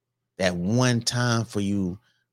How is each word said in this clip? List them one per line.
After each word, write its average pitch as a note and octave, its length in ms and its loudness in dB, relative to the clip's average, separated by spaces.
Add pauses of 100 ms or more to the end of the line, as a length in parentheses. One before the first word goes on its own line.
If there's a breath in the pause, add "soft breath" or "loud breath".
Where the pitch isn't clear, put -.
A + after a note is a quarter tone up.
(380)
that F2+ 180 0
one A#2 460 2
time A#2+ 440 0
for - 140 -6
you G2 400 -2 (340)